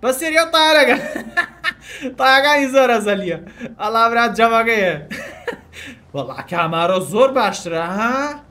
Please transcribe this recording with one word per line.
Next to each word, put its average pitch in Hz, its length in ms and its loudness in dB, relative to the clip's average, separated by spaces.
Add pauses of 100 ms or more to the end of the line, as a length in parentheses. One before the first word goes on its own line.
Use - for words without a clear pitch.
بەس 254 180 -2
سێری 320 220 -2
ئەو 320 140 -2
تایرەکە. 302 420 4 (600)
<laughs> - 600 -10
تایەکانی 277 540 4
زۆر 262 220 6
ئەزەلیە. 196 420 -2 (440)
ئەڵا 226 280 0
برات 233 280 2
جەمەکەیە. 226 580 2 (600)
<laughs> - 580 -20
وەڵا، 135 260 -8 (120)
کامارۆ 170 460 0 (140)
زۆر 247 260 4
باشترە، 175 460 -2 (140)
ها؟ 240 180 -2 (360)